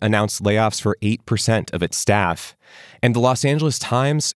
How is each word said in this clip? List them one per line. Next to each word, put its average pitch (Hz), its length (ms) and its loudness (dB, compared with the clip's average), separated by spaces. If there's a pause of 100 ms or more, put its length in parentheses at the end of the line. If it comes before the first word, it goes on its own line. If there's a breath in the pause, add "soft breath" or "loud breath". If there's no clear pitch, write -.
announced 107 400 0
layoffs 107 360 2
for 104 220 -2
eight 110 240 -2
percent 110 480 0
of 85 100 -2
its 85 140 -2
staff, 95 580 0 (480 loud breath)
and 123 120 2
the 117 60 2
Los 127 220 2
Angeles 147 360 0
Times 139 580 0